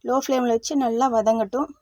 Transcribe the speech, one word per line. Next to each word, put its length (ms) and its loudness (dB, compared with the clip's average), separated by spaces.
லோ 200 0
ஃப்ளேமில் 320 0
வச்சு 180 -4
நல்லா 220 0
வதங்கட்டும். 520 0